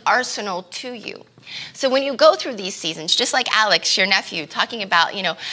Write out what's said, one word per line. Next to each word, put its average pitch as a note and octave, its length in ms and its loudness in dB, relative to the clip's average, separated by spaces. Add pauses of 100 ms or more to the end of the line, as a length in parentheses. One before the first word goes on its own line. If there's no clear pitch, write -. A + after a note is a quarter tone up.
arsenal G#3 580 -2
to - 280 -12
you. - 320 -14 (500)
So C4 160 0
when C4+ 120 2
you C4+ 120 -2
go D#4 220 8
through C#4+ 180 -8
these F#3+ 200 -6
seasons, D#3+ 400 -4
just B3+ 200 0
like B3+ 200 0
Alex, G3+ 440 2
your F#3+ 80 4
nephew, F#3+ 400 0
talking A3 360 -4
about, F3 320 2
you G3 80 -6
know, E3 140 -2 (160)